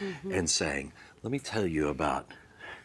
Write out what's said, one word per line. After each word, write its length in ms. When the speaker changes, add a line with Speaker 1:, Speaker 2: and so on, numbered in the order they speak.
Speaker 1:
Mm-hmm. 320
Speaker 2:
and 180
saying, 420
"Let 80
me 80
tell 280
you 220
about 380